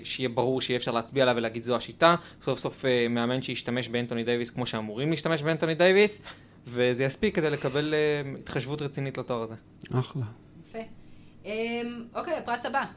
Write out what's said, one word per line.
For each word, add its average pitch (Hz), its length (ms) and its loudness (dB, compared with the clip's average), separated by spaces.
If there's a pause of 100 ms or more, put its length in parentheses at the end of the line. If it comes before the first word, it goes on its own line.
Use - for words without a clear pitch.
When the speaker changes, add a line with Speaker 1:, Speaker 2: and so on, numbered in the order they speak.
Speaker 1:
שיהיה 127 260 -4
ברור 123 320 0
שיהיה 123 160 0
אפשר 123 140 -4
להצביע 117 320 0
עליה 123 140 6
ולהגיד, 113 260 -2
"זו 120 120 0
השיטה". 165 400 6 (260)
סוף 131 180 -2
סוף, - 260 -4
אה, 123 240 4
מאמן 120 320 0
שישתמש 123 460 -4
באנטוני 120 360 -2
דייוויס 120 260 0
כמו 123 160 -4
שאמורים 113 460 -2
להשתמש 160 320 0
באנטוני 160 320 0
דייוויס, 190 460 6 (460)
וזה 123 360 2
יספיק 196 320 0
כדי 156 140 2
לקבל, 147 440 0
אה, 151 60 4 (400)
התחשבות 143 420 -4
רצינית 139 360 -4
לתואר 123 260 -2
הזה. 113 100 -6 (460)
Speaker 2:
אחלה. 131 240 -2 (460)
Speaker 3:
יפה. 226 100 -12 (680)
אמ, 202 60 -8 (640)
אוקיי, 277 220 -4
הפרס 240 280 -2
הבא, 247 180 0 (140)